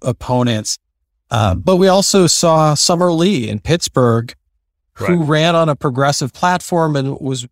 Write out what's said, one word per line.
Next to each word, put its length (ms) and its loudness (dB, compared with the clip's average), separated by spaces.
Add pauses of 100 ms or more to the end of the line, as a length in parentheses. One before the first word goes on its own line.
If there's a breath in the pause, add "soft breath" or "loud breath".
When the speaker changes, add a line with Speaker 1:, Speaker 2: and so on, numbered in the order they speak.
Speaker 1:
opponents. 760 -4 (520)
Uh, 260 0
but 220 0
we 100 4
also 400 4
saw 460 2
Summer 400 0
Lee 340 0
in 120 -6
Pittsburgh, 720 0 (600)
who 260 -2
Speaker 2:
Right. 100 -2
Speaker 1:
ran 260 2
on 140 2
a 60 0
progressive 580 -2
platform 640 -2
and 240 -4
was 300 -6